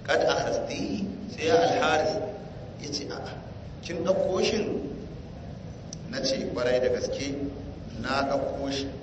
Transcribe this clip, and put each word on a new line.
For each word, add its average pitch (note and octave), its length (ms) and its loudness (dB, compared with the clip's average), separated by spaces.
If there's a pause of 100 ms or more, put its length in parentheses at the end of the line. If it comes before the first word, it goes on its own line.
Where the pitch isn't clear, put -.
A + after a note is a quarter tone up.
"Qad - 200 4
akhastihi?" - 840 0 (280)
Sai D3+ 120 0
ya E3 80 8
Al-Harith D#3 640 4 (600)
ya D3 100 -8
ce, - 160 -4
"A'a, A#2+ 240 -6 (500)
kin E3+ 220 -4
ɗauko F#3+ 400 4
shi?" A3 240 4 (1400)
Na - 120 -4
ce, - 160 2 (160)
"Kwarai B2 260 4
da B2 100 4
gaske, C3 460 0 (640)
na C3 300 2
ɗauko C#3 420 0
shi." C#3 160 -2 (160)